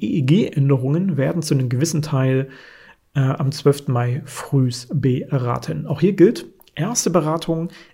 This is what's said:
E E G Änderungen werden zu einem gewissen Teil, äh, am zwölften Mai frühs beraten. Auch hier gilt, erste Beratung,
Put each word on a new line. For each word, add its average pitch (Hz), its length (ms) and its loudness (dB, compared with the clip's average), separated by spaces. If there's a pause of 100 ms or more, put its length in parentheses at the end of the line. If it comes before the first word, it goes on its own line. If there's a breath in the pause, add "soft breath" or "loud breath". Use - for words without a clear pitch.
E 208 180 -2
E - 20 0
G 147 260 4
Änderungen 143 680 0
werden 147 260 -2
zu 156 120 -2
einem 131 160 0
gewissen 151 320 0
Teil, 131 480 0 (680 loud breath)
äh, 139 60 2
am 135 320 0
zwölften 143 400 0
Mai 120 320 -2
frühs - 680 -2
beraten. 135 960 -2
Auch - 140 -4
hier 185 120 4
gilt, 202 320 6 (300)
erste 214 340 -2
Beratung, 165 600 -2 (240 loud breath)